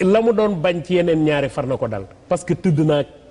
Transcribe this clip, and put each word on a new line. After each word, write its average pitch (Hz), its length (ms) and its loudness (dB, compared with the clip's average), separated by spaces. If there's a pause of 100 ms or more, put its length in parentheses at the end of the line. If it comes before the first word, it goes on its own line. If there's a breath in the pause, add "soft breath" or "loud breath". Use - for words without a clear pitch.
la 196 200 4
mu 226 120 2
doon 208 280 0
bañ 175 220 -2
ci 180 120 -2
yeneen 170 280 2
ñaari 147 260 0
far 139 160 -6
na 127 120 -4
ko 127 100 -4
dal. 104 180 -8 (220)
Parce 180 160 -2
que 175 100 -2
tëdd 156 320 0
naa 151 140 2
ak 135 80 -2 (240)